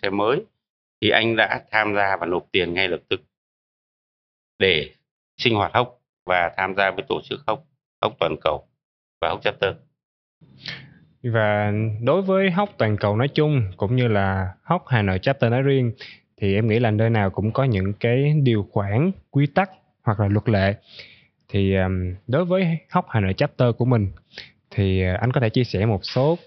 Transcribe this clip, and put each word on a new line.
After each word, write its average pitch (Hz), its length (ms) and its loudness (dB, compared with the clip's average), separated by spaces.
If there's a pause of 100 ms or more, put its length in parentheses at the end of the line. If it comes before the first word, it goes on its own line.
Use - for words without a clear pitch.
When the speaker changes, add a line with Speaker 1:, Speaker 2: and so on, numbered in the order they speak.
Speaker 1:
xe 101 80 -4
mới, 104 320 0 (600)
thì 107 80 2
anh 113 260 2
đã 110 360 0
tham 107 240 0
gia 98 220 0
và 85 80 -8
nộp 87 260 -4
tiền 87 220 -2
ngay 95 140 -2
lập 85 120 -4 (100)
tức 95 120 -4 (1400)
để 87 300 2 (480)
sinh 117 180 2
hoạt 98 180 0
hốc 120 260 0 (260)
và 90 320 0
tham 95 180 -2
gia 95 160 0
với 92 180 -6
tổ 80 200 -4
chức 101 180 -8
hốc, 110 180 -4 (360)
hốc - 180 -2
toàn 80 220 -2
cầu 76 260 -4 (540)
và 82 80 -2
hốc 98 140 -6
chapter. 98 300 -2 (1500)
Speaker 2:
Và 104 480 0 (320)
đối 151 180 2
với 190 300 0
hốc 202 260 -2
toàn 107 200 2
cầu 104 180 0
nói 120 120 0
chung 151 340 0 (160)
cũng 113 180 -2
như 123 120 2
là 95 460 0 (100)
hốc 175 240 -2
Hà 120 140 2
Nội 95 200 0
chapter 135 300 0
nói 127 100 0
riêng 135 300 0 (460)
thì 98 180 0
em 113 120 0
nghĩ 110 120 2
là 120 120 2
nơi 110 180 2
nào 107 200 2
cũng 101 220 -2
có 131 120 0
những 101 360 0
cái 135 340 2 (100)
điều 110 280 2
khoản, 107 400 0 (180)
quy 143 160 2
tắc 185 240 -2 (340)
hoặc 104 160 0
là 104 80 2
luật 104 220 0
lệ. 98 240 2 (760)
Thì, 98 260 0
ờm, 92 400 -2 (120)
đối 147 180 0
với 175 320 0 (140)
hốc 180 180 0
Hà 113 100 -2
Nội 95 180 0
chapter 139 300 0 (100)
của 123 80 -2
mình 113 260 2 (580)
thì, 95 340 0
ờ, 92 180 0
anh 120 100 -6
có 135 100 -2
thể 110 80 0
chia 127 140 0
sẻ 101 220 -2
một 113 180 0
số 147 440 -2